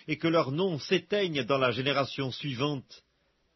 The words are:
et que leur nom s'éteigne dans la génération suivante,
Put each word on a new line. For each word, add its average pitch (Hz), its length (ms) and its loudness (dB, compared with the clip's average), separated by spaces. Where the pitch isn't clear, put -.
et 151 100 -4
que 165 120 0
leur 156 240 2
nom 170 260 0
s'éteigne 180 640 0
dans 135 140 2
la 127 140 4
génération 131 600 0
suivante, 139 720 -4